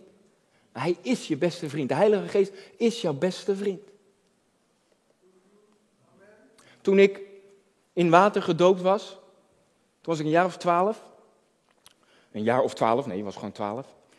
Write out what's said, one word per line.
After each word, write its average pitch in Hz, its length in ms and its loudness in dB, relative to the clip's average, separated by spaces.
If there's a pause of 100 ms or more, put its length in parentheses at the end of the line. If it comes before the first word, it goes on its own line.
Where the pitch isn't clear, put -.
(720)
Maar 117 100 -10
hij 170 200 -2
is - 260 -4
je 151 80 -2
beste 165 320 -4
vriend. 135 200 -6
De 131 60 -2
Heilige 185 340 2
Geest 196 240 0 (240)
is 226 240 0
jouw 156 140 -2
beste 185 420 -4
vriend. 196 240 -6 (3000)
Toen 196 180 4
ik 196 220 6 (720)
in 175 180 2
water 196 320 4
gedoopt 180 380 2
was, 190 280 -2 (920)
toen 165 120 -6
was 156 60 -4
ik 151 60 -4
een 151 60 -2
jaar 170 140 4
of 175 120 -6
twaalf. 180 520 -2 (1200)
Een 107 100 -6
jaar 120 200 2
of 123 120 -2
twaalf, 123 320 0
nee, 95 120 -6
ik 104 60 -8
was 95 100 -10
gewoon 104 180 -12
twaalf. 110 340 -8 (320)